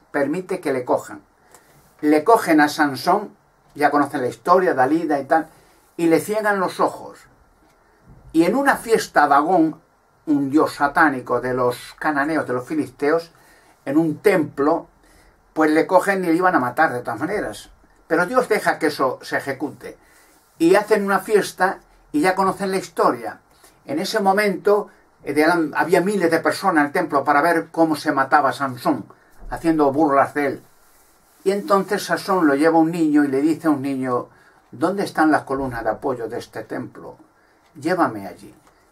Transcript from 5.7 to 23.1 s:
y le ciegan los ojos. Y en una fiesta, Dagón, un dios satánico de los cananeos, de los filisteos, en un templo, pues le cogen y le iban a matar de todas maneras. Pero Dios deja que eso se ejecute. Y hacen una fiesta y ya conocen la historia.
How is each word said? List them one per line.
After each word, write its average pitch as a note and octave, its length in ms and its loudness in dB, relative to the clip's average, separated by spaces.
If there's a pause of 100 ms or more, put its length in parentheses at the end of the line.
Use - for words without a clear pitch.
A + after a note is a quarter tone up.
y E3+ 100 0
le D#3+ 140 4
ciegan G#3 400 -2
los F3+ 200 -4
ojos. - 400 -6 (1120)
Y D#4+ 120 4
en F#3 100 0
una C#4 220 2
fiesta, - 500 0
Dagón, D#3+ 540 2 (460)
un C#3 240 0
dios C#3 240 2
satánico C#3 640 0
de B2 140 -4
los B2 440 -4
cananeos, D3 480 -2
de B2 80 -4
los B2+ 120 -6
filisteos, D3+ 640 -2 (520)
en C#3 120 -2
un D#3 220 0
templo, E3 720 0 (640)
pues D#3 160 2
le D#3 160 2
cogen F#3 380 2
y F3 40 -4
le D#3+ 60 4
iban F#3 200 2
a C#3+ 60 2
matar B2+ 320 0
de B2 80 -6
todas - 200 -8
maneras. E3+ 500 -8 (360)
Pero F3 200 0
Dios B3+ 220 0
deja G3+ 300 0
que D#3 100 0
eso D3 340 -2
se - 160 -6
ejecute. C3+ 580 -10 (600)
Y E3+ 160 4
hacen G#3 300 2
una G3 160 0
fiesta F#3+ 600 -2 (320)
y D3+ 80 0
ya F#3 140 2
conocen F#3+ 360 -2
la F#3+ 80 -2
historia. C3+ 640 -2 (460)